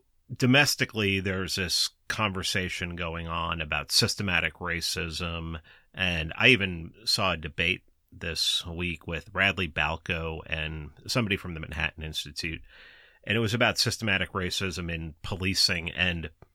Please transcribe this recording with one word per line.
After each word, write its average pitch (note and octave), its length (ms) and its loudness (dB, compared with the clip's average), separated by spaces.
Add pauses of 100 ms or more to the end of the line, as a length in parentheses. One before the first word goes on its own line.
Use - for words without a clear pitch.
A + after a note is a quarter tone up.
(360)
Domestically, A#2+ 840 4
there's F#2 340 -2
this - 360 0 (180)
conversation F#2 880 -2
going E2+ 320 -4
on E2 320 -2
about D#2 320 -4
systematic F2 600 2
racism, E2+ 1080 -4 (340)
and E2+ 420 0
I A#2 120 6
even F#2 440 4 (120)
saw F#2+ 280 2
a E2+ 40 0
debate E2+ 460 -2 (320)
this - 520 -2
week E2+ 400 -4
with E2 260 -6
Radley F#2+ 360 2
Balko D#2+ 800 -2
and D#2 440 -6 (160)
somebody G2+ 300 2
from F2+ 180 -6
the D#2 60 -8
Manhattan D#2 420 -4
Institute, D#2+ 580 -6 (640)
and G#2 120 2
it A#2 40 4
was A2+ 140 2
about A2+ 240 4
systematic G2 540 2
racism F2+ 600 -2
in E2 300 -6
policing, F#2 720 0
and E2+ 380 0 (240)